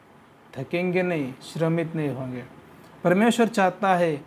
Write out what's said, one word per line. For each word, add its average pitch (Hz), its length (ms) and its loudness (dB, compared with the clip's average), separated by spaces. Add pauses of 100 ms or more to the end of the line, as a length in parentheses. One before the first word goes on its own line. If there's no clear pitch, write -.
(580)
थकेंगे 175 440 -2
नहीं, 156 320 -2
श्रमित 165 640 -2
नहीं 151 140 -2
होंगे। 127 340 -8 (600)
परमेश्वर 220 440 4
चाहता 190 480 2
है 165 320 0